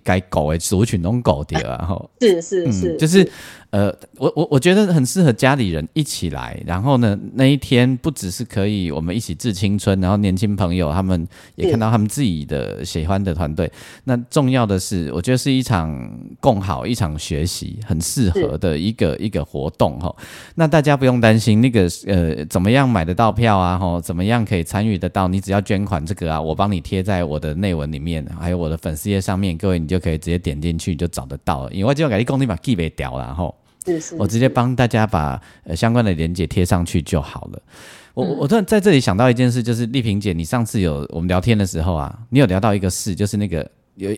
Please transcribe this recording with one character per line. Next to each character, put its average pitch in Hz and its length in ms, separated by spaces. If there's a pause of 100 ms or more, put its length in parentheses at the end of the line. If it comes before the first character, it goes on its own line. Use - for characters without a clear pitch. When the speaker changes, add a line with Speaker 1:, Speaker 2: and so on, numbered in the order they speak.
Speaker 1:
该 92 180
狗 76 300
的 82 60
族 95 260
群 104 180
拢 113 200
狗 76 240
掉 - 160
啊， 60 240
吼。 90 340
Speaker 2:
是， 190 220
是， 175 260
Speaker 1:
嗯， 120 60
Speaker 2:
是， 101 240
Speaker 1:
就 156 100
是， 180 160
Speaker 2:
是。 - 80 (400)
Speaker 1:
呃， 101 160 (300)
我， 135 180
我， 151 160
我 139 80
觉 180 160
得 208 120
很 160 180
适 185 180
合 143 80
家 135 240
里 110 140
人 78 240
一 156 100
起 - 280
来， 64 340
然 90 180
后 135 140
呢， 104 200 (180)
那 131 100
一 139 100
天 127 400
不 147 160
只 98 180
是 117 140
可 101 240
以 95 240
我 71 80
们 87 160
一 - 20
起 98 160
致 107 200
青 101 260
春， 98 220
然 92 100
后 104 60
年 98 180
轻 101 220
朋 90 180
友 82 160
他 92 100
们 92 240 (300)
也 - 140
看 120 100
到 110 100
他 117 80
们 104 80
自 123 160
己 85 220
的 55 400
喜 80 220
欢 98 180
的 92 100
团 78 220
队。 85 120
Speaker 2:
是。 - 360
Speaker 1:
那 123 140 (120)
重 135 220
要 123 140
的 98 120
是， 87 360
我 85 80
觉 123 100
得 127 60
是 139 120
一 131 140
场 80 340 (440)
共 110 180
好， 78 260
一 117 80
场 78 240
学 76 280
习， - 420
很 82 140
适 113 300
合 151 260
的 80 200
一 95 140
个， 92 260
Speaker 2:
是。 - 60
Speaker 1:
一 107 60
个 82 160
活 73 240
动， 80 320
吼。 87 120 (420)
那 165 120
大 151 140
家 143 160
不 135 80
用 123 160
担 110 180
心 107 220
那 131 80
个， 101 180 (200)
呃， 82 400
怎 92 140
么 98 80
样 131 200
买 92 160
得 87 100
到 113 160
票 110 260
啊， 90 200
吼， 87 240
怎 87 120
么 87 80
样 113 220
可 101 140
以 82 80
参 104 200
与 107 120
得 90 100
到， 92 220
你 95 100
只 95 140
要 101 80
捐 101 240
款 82 200
这 85 100
个 82 140
啊， 78 120
我 78 120
帮 98 160
你 92 120
贴 98 200
在 92 220
我 76 160
的 76 140
内 92 200
文 73 160
里 73 100
面， 78 260 (120)
还 87 120
有 90 80
我 82 100
的 80 80
粉 80 220
丝 104 120
页 98 120
上 95 180
面， 90 180
各 98 120
位 90 100
你 78 80
就 90 100
可 85 140
以 78 60
直 80 120
接 85 80
点 76 240
进 82 160
去 90 160
就 80 140
找 71 180
得 69 200
到 67 180
了。 65 80
因 95 140
为 - 0
我 139 80
今 151 100
天 147 60
跟 101 100
你 120 60
讲， 139 160
你 135 40
嘛 113 160
记 123 140
不 87 60 (160)
掉 65 200
啦， 64 160
吼。 85 220 (280)
Speaker 2:
是， 170 160
是， 165 160
Speaker 1:
我 101 120
直 110 100
接 127 100
帮 123 280
大 123 120
家 110 200
把， 76 280
Speaker 2:
是。 - 360
Speaker 1:
呃， 82 40
相 113 160
关 120 140
的 95 80
连 80 180
结 85 140
贴 90 180
上 87 220
去 85 160
就 76 180
好 - 320
了。 - 80 (540)
我， 127 100
Speaker 2:
嗯。 143 180
Speaker 1:
我 143 60
突 - 60
然 220 100
在 214 160
这 196 120
里 139 80
想 92 180
到 127 100
一 123 60
件 123 180
事， 123 120
就 117 100
是 117 140
丽 123 160
萍 104 180
姐， 101 120
你 82 100
上 120 200
次 110 160
有， 76 300
我 82 100
们 87 80
聊 90 140
天 113 160
的 101 80
时 80 160
候 87 140
啊， 71 200 (140)
你 123 80
有 139 80
聊 92 140
到 104 160
一 98 40
个 95 80
事， 92 280
就 101 100
是 104 120
那 104 100
个， 85 200 (280)
有， 98 220